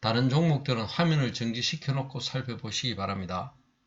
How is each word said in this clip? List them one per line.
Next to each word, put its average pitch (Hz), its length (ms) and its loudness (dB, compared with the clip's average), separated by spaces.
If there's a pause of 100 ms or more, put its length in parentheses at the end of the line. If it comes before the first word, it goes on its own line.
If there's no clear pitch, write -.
다른 117 280 4
종목들은 135 560 2
화면을 147 480 2
정지시켜 120 600 -2
놓고 135 280 -4
살펴보시기 117 760 -4
바랍니다. 95 580 -4 (320)